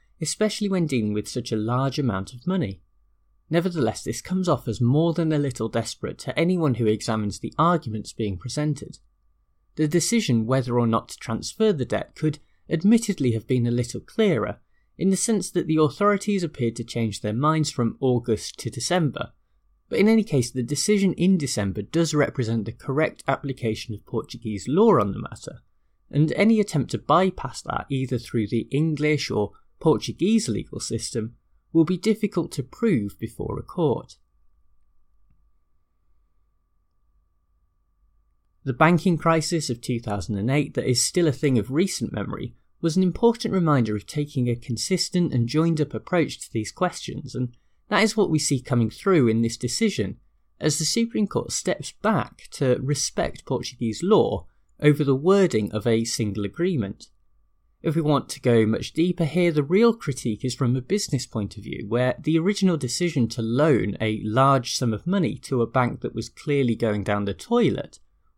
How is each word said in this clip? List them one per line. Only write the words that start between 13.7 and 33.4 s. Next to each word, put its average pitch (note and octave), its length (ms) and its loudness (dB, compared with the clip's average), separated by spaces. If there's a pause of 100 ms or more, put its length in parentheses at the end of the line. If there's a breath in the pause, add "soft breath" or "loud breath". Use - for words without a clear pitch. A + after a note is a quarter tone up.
little A#2+ 300 -4
clearer, E3+ 580 0 (380)
in F#3 120 0
the F#3+ 80 2
sense - 320 -2
that F3 160 -2
the D#3 120 0
authorities G3+ 640 2
appeared A#2+ 320 -2
to A#2+ 80 -8
change A2+ 380 -4
their G#2 120 -2
minds D3+ 380 0
from A#2 280 -2
August B2 600 0
to - 100 -6
December, D#3 640 -2 (580)
but - 80 -2
in G3+ 100 6
any A3 160 6
case, C3+ 280 0
the B2+ 100 -4
decision F#3+ 520 2
in F#3 240 4
December G#2 440 -2
does D#3+ 320 0
represent A#2 520 0
the A#2 60 -6
correct - 560 -4
application A2+ 680 -4
of - 100 -18
Portuguese A2 640 -8
law F3+ 320 4
on G2+ 120 0
the G2 80 -8
matter, - 420 -14 (500)
and D3+ 220 2
any G#3+ 260 4
attempt F3 320 -2
to B2 80 -4
bypass F3+ 640 0
that - 260 -4
either C3 300 -2
through A2 280 -2
the A#2 220 -2
English D3+ 640 0
or G#2 220 -2 (260 soft breath)
Portuguese E3 680 2
legal - 320 -6
system A2+ 560 -6 (380)
will E3 120 6
be F3+ 120 0
difficult G3+ 540 0
to C3+ 120 -6
prove F#3+ 540 0
before - 400 -8